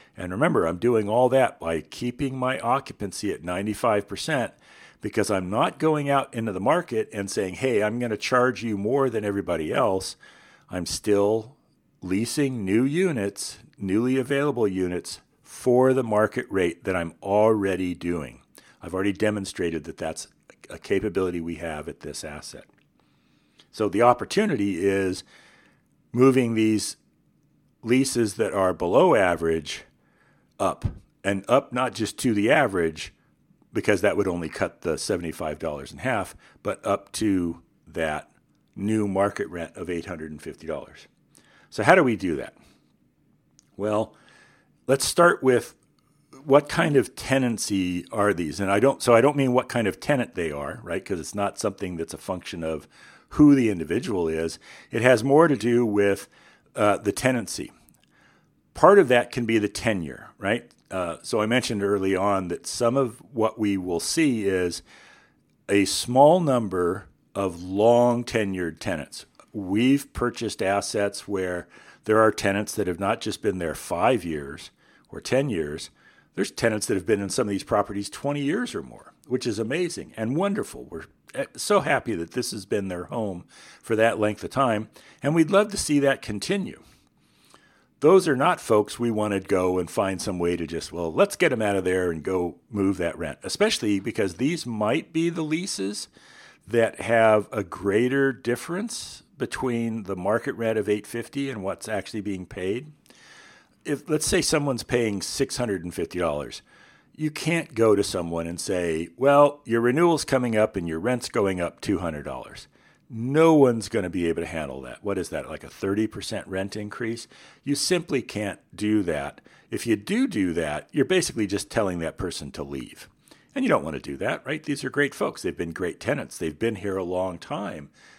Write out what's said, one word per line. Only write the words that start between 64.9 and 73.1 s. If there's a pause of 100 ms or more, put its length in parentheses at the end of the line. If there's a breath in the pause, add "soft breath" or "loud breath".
a
small
number (260)
of
long-tenured
tenants. (260)
We've
purchased
assets
where (380 loud breath)
there
are
tenants
that
have
not